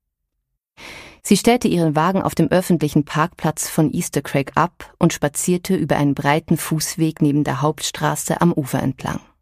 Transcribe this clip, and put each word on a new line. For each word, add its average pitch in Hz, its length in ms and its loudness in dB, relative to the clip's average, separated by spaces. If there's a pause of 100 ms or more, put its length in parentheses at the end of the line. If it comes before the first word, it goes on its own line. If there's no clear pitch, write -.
(1200)
Sie - 160 4
stellte 233 300 4
ihren 165 280 2
Wagen 175 260 0
auf - 140 -2
dem 165 140 2
öffentlichen 156 540 2
Parkplatz - 640 -4
von - 240 0
Easter 165 300 -4
Craig - 340 -2
ab - 440 -2
und 170 140 4
spazierte 175 640 -2
über 151 220 0
einen 143 160 2
breiten 147 440 0
Fußweg 160 640 -2
neben 147 220 4
der 135 180 -4
Hauptstraße - 800 -2
am 170 120 4
Ufer - 280 -2
entlang. - 380 -6 (220)